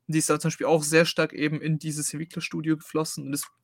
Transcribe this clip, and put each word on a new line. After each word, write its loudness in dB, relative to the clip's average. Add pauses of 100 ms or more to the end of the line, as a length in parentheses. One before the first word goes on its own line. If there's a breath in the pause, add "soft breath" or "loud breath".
Die 0
ist 2
da 2
zum 0
Beispiel -2
auch 4
sehr 6
stark 0
eben -2
in 0
dieses -4
Entwicklerstudio -2
geflossen -6
und -6
es -4 (160)